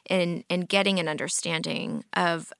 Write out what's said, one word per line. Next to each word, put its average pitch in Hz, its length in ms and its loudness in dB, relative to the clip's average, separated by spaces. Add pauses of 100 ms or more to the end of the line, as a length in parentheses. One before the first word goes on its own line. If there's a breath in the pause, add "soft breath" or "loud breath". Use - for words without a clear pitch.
in, 175 400 2
in 180 120 0
getting 196 380 2
an 160 100 0
understanding - 1040 -2
of, 170 460 0